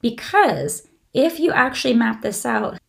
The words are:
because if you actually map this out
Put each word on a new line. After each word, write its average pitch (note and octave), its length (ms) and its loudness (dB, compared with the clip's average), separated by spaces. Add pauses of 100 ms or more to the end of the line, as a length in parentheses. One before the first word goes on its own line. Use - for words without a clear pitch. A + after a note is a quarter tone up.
because A#3+ 840 0 (260)
if D4 280 2
you E4 100 2
actually C4 440 0
map A3+ 280 0
this - 240 -4
out - 320 -2 (100)